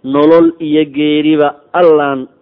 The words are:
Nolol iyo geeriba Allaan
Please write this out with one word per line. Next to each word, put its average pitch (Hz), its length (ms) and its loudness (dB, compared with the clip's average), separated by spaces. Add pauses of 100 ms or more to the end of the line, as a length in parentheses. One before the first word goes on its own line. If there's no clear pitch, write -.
Nolol 160 540 2
iyo 156 260 -2
geeriba 151 680 -2 (180)
Allaan 147 540 0 (140)